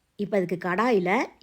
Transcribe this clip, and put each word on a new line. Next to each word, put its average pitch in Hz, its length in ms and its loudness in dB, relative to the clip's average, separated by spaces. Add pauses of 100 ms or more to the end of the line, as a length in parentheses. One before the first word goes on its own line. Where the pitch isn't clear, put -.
(220)
இப்ப 202 180 0
இதுக்கு 175 240 -2
கடாயில 185 460 2 (320)